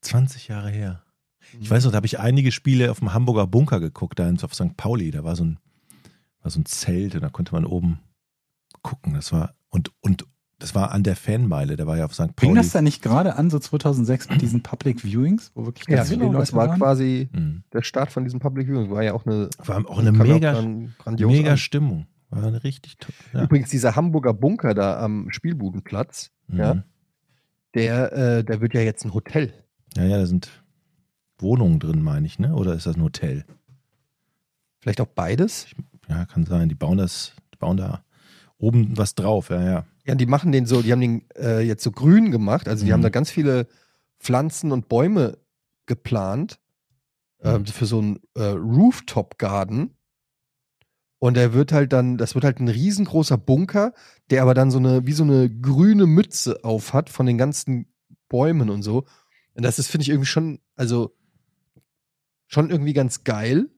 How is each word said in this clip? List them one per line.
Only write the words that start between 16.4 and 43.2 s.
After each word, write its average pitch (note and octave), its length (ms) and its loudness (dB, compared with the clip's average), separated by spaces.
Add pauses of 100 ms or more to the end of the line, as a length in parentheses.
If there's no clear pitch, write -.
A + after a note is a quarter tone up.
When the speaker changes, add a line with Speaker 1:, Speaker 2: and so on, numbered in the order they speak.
Speaker 2:
das B2+ 120 -4
war A2+ 140 2
Speaker 3:
waren? F3 100 0
Speaker 2:
quasi C3 540 0
Speaker 1:
Mhm. D#2+ 400 -6
Speaker 2:
der A#2 100 -4
Start - 300 -4
von C3 120 -4
diesem B2 160 -6
Public C3+ 280 -4
Viewing. A#2+ 220 -2
War G#2 120 -2
ja G#2+ 100 0
auch A2 140 -6
eine, G#2+ 320 -2
Speaker 1:
War G2 200 -6 (100)
auch F#2 100 -10
Speaker 2:
das A2 80 2
Speaker 1:
eine G#2+ 120 6
Speaker 2:
kam A2 80 6
ja C3+ 60 6
auch D#3+ 40 8
Speaker 1:
mega, D#3 160 2
Speaker 2:
dann A2+ 460 -4
grandios A2+ 340 0
Speaker 1:
mega D3+ 200 4
Speaker 2:
an. C#3+ 60 4
Speaker 1:
Stimmung. B2 480 -2 (240)
War G#2 140 -6
eine A2+ 200 -4
richtig - 320 -10
to-, - 160 -20 (220)
ja. B2 80 -2
Speaker 2:
Übrigens, C#3 260 2
dieser A#2+ 260 0
Hamburger D3+ 380 0
Bunker C3+ 400 0
da G2 300 0
am G#2+ 280 -4
Spielbudenplatz, G#2 1000 -8 (160)
Speaker 1:
Mhm. F2+ 120 -6
Speaker 2:
ja, G2 260 0 (880)
der, A#2 380 0
äh, A#2+ 320 0
der A2 180 -4
wird A#2 100 -2
ja B2 80 2
jetzt A2 240 -2
ein G#2+ 80 -8
Hotel. B2 400 -4 (440)
Speaker 1:
Ja, F2+ 80 0
ja, G2 140 2
da F#2+ 80 0
sind F2+ 220 -2 (880)
Wohnungen G2 420 2
drin, D#2 220 -2
meine D2+ 240 -2
ich, - 120 -12
ne? C#3+ 160 0
Oder F#2 200 -2
ist E2 120 -8
das E2 100 -4
ein E2+ 60 -2
Hotel? D2 420 -4 (1300)
Speaker 2:
Vielleicht - 220 -4
auch A2+ 60 0
beides? A#2 600 -2
Speaker 1:
Ich, - 80 -20 (340)
ja, E2 160 -4
kann E2 220 -2
sein. E2+ 220 0
Die D#2 60 -2
bauen D#2 240 -2
das, - 340 -6 (200)
die - 60 -20
bauen F2+ 180 -2
da F#2 280 -6 (540)
oben A2+ 380 2
was G#2+ 180 -2
drauf, G2 360 -2
ja, F2+ 120 0
ja. F2+ 240 -2 (200)
Speaker 2:
Ja, C3+ 80 -2
die B2 120 0
machen D3 260 2
den C3 140 2
so, A#2+ 160 2
die A2+ 100 0
haben B2 80 2
den, A#2 360 -2
äh, A2+ 240 -2
jetzt A2 220 -2
so A#2+ 80 -2
grün F#3 400 6
gemacht. A2+ 380 0
Also G#2+ 160 -2
die F#2+ 60 2
Speaker 1:
Mhm. F#2+ 40 4
Speaker 2:
haben A2+ 80 4
da - 80 4
ganz C3+ 200 -2